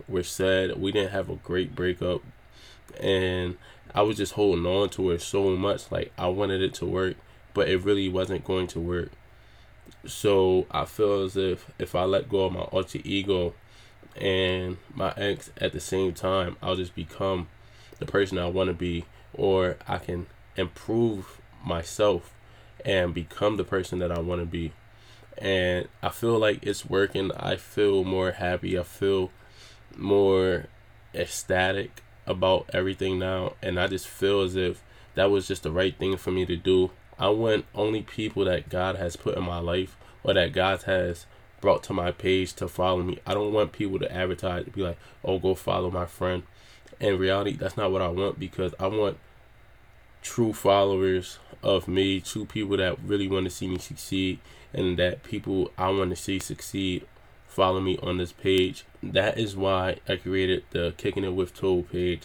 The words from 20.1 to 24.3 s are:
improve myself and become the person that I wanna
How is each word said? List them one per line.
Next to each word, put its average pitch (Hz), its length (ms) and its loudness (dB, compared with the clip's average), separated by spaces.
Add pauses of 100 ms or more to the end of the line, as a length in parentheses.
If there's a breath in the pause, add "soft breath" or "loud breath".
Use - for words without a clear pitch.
improve 107 840 -2 (240)
myself 90 680 0 (520 loud breath)
and 90 280 2
become 95 440 -2
the 95 80 0
person 90 340 -2
that 87 140 0
I 85 80 -2
wanna 87 260 -2